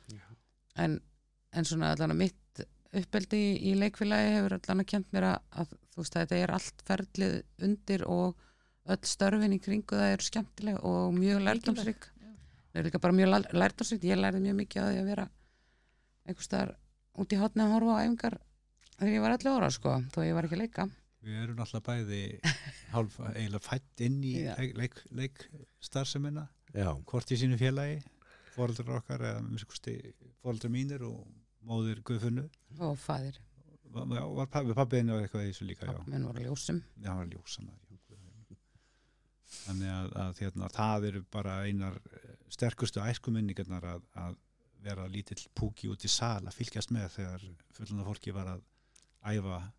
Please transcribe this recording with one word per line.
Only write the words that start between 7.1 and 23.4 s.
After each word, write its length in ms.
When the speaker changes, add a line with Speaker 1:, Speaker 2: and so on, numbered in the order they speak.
Speaker 2:
undir 440
og 300
öll 180
störfin 500
í 80
kringu 320
það 180
eru 140
skemmtileg 560
og 320
mjög 240
Speaker 3:
Mikilvæg. 80
Speaker 2:
lærdómsrík. 640
Speaker 3:
Já. 140
Speaker 2:
Það 80
er 40
líka 160
bara 120
mjög 180
lær-, 220
lærdómsríkt. 520
Ég 140
lærði 240
mjög 140
mikið 260
á 60
því 100
að 80
vera 220
einhvers 220
staðar 260
út 180
í 60
horni 240
að 100
horfa 220
á 80
æfingar 340
þegar 260
ég 80
var 140
ellefu 200
ára, 140
sko, 240
þó 160
ég 80
var 100
ekki 140
að 60
leika. 240
Speaker 4:
Við 180
erum 180
náttúrulega 300
bæði 360
hálf, 320
eiginlega 420